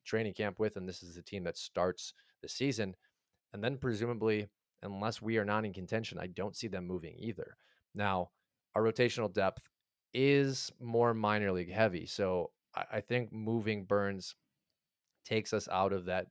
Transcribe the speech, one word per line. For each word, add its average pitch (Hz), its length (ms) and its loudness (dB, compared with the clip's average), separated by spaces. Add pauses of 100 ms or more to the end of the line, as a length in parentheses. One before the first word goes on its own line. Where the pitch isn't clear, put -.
training 110 300 -2
camp 101 240 -2
with, 107 180 0
and 92 120 -6
this 92 140 -10
is 87 120 -16
the 87 80 -14
team 95 220 -8
that 85 140 -4
starts - 540 -2 (300)
the - 60 -14
season. 110 460 -2 (600)
And 104 100 -6
then 135 140 -2
presumably, 110 720 0 (340)
unless 101 400 -4
we 113 160 2
are 104 60 2
not 107 200 2
in 101 80 -6
contention, 95 460 -4
I 85 80 -6
don't 92 300 -6
see 117 120 -6
them 92 180 -4
moving 82 320 -6
either. 92 380 -8 (380)
Now, 95 360 0 (440)
our 110 80 6
rotational 113 500 2
depth 95 360 0 (440)
is 135 580 4 (100)
more 117 340 4
minor 104 360 2
league 90 220 -2
heavy, 95 340 4
so 92 440 0 (240)
I, - 100 -4 (100)
I 107 60 0
think 120 320 -2
moving 107 520 -2
Burnes 98 500 0 (880)
takes 110 280 0
us 104 160 0
out 95 240 4
of 92 120 -2
that, 92 260 -2